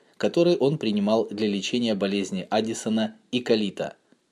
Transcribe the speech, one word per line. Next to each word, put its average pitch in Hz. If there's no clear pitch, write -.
которые 170
он 147
принимал 107
для 104
лечения 107
болезни 95
Аддисона 110
и 123
колита. 107